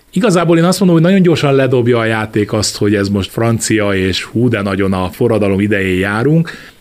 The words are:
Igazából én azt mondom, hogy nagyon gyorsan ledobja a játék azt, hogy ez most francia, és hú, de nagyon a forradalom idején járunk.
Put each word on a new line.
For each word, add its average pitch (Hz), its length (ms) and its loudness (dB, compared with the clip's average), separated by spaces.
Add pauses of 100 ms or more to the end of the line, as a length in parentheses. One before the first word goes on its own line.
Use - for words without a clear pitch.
(120)
Igazából 175 460 2
én 165 60 2
azt 180 160 0
mondom, 175 180 4
hogy 160 80 4
nagyon 190 160 4
gyorsan 156 320 2
ledobja 123 460 2
a 113 60 0
játék 110 480 -2
azt, 104 240 -2
hogy 104 180 0
ez 98 140 0
most 101 220 -2
francia, 110 600 -2
és 95 300 -2
hú, 120 240 -2
de 113 140 -2
nagyon 98 320 -2
a 92 180 -2
forradalom 104 480 0
idején 98 400 0
járunk. 120 520 0 (300)